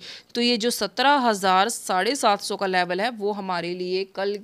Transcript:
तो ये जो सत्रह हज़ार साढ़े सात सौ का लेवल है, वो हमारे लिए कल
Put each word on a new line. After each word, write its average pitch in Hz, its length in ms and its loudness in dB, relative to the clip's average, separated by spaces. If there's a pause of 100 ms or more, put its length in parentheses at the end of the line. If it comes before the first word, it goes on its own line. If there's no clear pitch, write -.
(340)
तो 233 60 -2
ये 240 160 4
जो 226 140 0
सत्रह 254 400 0
हज़ार 202 580 4
साढ़े 208 460 -2
सात 202 260 2
सौ 202 160 -6
का 196 100 -2
लेवल 180 340 0
है, 233 100 0
वो 208 220 -4
हमारे 180 420 -4
लिए 185 300 -4
कल 196 400 -6